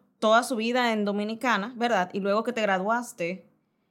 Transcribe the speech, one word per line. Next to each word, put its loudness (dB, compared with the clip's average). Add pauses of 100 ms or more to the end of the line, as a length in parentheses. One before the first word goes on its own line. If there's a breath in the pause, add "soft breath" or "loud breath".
(200)
toda 4
su -4
vida 2
en 0
Dominicana, -2
¿verdad? 0
Y -4
luego 0
que -4
te -2
graduaste, -2 (440)